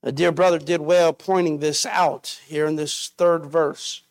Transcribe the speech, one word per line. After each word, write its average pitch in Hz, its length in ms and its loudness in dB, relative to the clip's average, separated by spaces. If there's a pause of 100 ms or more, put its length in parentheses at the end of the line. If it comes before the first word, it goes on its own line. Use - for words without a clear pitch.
A 123 80 -4
dear 160 200 2
brother 170 280 2
did 156 220 -2
well 165 300 4
pointing 175 460 0
this 147 260 -2
out - 640 -2
here 151 220 -2
in 156 80 0
this 151 420 -6
third 170 280 2
verse. 151 640 -4